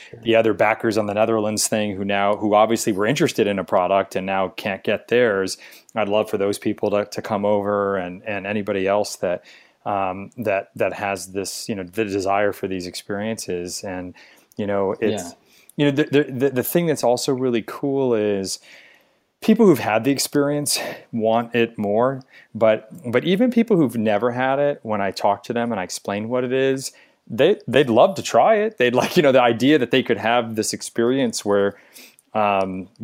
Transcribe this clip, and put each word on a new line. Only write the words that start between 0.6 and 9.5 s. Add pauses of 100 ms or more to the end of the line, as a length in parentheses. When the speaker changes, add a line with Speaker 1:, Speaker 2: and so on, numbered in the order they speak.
Speaker 2:
on
the
Netherlands
thing
who
now,
who
obviously
were
interested
in
a
product
and
now
can't
get
theirs. (360)
I'd
love
for
those
people
to,
to
come
over,
and,
and
anybody
else
that, (400)